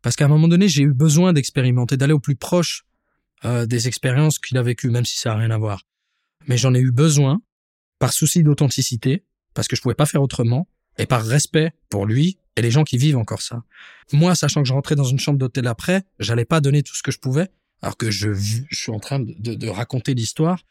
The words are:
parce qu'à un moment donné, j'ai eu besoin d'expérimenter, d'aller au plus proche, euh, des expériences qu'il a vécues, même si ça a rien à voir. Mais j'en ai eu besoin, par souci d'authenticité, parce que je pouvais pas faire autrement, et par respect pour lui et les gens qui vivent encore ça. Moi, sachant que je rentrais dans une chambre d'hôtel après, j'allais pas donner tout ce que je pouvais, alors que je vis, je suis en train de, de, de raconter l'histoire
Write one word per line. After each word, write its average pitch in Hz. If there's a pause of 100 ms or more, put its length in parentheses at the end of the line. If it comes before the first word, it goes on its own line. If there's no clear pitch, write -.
parce 120
qu'à 147
un 139
moment 156
donné, 180
j'ai 143
eu 143
besoin 160
d'expérimenter, 127
d'aller 139
au 147
plus 139
proche, - (580)
euh, 120
des 117
expériences 135
qu'il -
a 123
vécues, 123
même 117
si -
ça 113
a -
rien 113
à 110
voir. 107 (640)
Mais 123
j'en 127
ai 127
eu 131
besoin, 143 (580)
par 131
souci 160
d'authenticité, 135 (280)
parce -
que -
je -
pouvais 120
pas -
faire 147
autrement, 127 (280)
et 107
par 120
respect 151 (160)
pour 101
lui 143 (160)
et 110
les 117
gens 151
qui 127
vivent 143
encore 110
ça. 117 (500)
Moi, 170
sachant 151
que 123
je 131
rentrais 139
dans 143
une 131
chambre 143
d'hôtel 127
après, 180 (160)
j'allais 113
pas 160
donner 139
tout -
ce -
que -
je -
pouvais, 143 (320)
alors 101
que 110
je 104
vis, 104
je -
suis -
en 104
train 139
de, -
de, 110
de 113
raconter 117
l'histoire 156